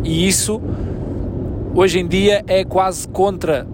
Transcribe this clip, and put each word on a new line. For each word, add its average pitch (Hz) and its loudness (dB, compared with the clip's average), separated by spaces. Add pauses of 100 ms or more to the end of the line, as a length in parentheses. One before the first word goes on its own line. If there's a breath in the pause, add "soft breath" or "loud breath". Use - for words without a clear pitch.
e 165 2
isso 214 0 (1160 loud breath)
hoje 180 4
em 175 -2
dia 196 4
é 185 2
quase 185 0
contra 170 0